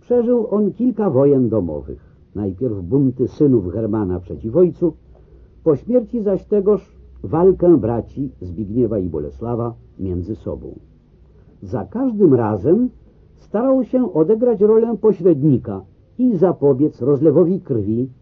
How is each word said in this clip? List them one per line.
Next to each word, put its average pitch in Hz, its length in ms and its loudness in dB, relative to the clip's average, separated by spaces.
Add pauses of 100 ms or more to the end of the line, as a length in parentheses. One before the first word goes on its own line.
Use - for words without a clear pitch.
Przeżył 240 500 0
on 208 220 0
kilka 220 380 -2
wojen 131 380 4
domowych. 78 680 -6 (180)
Najpierw 101 480 -6
bunty 127 460 0
synów 117 440 2
Hermana 104 480 -2
przeciw 87 360 -8
ojcu, 170 360 2 (720)
po 156 120 2
śmierci 233 460 -2
zaś 190 220 -2
tegoż 208 520 -2 (260)
walkę 175 560 4
braci 117 520 -4 (100)
Zbigniewa 104 580 -4
i 92 100 -4
Bolesława 113 680 -6 (240)
między 90 380 -6
sobą. 65 380 -12 (880)
Za 98 220 -8
każdym 208 500 2
razem 120 560 0 (460)
starał 262 480 -2
się 254 280 -2
odegrać 220 480 2
rolę 220 360 2
pośrednika 151 840 0 (380)
i 247 180 0
zapobiec 147 680 0
rozlewowi 151 580 2
krwi 113 480 -4 (140)